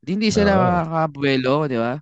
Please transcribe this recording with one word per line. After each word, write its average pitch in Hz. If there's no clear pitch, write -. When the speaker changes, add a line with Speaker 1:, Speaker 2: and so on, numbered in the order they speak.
Speaker 1:
Di, 185
hindi 214
sila 202
Speaker 2:
Oo. -
Speaker 1:
makakabuelo, 156
di 123
ba? 117